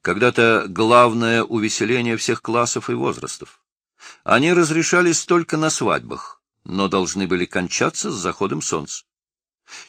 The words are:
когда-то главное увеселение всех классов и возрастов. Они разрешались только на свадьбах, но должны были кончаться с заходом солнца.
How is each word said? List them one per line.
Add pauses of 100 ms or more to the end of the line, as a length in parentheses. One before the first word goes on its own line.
когда-то
главное
увеселение
всех
классов
и
возрастов. (600)
Они
разрешались
только
на
свадьбах, (200)
но
должны
были
кончаться
с
заходом
солнца. (840)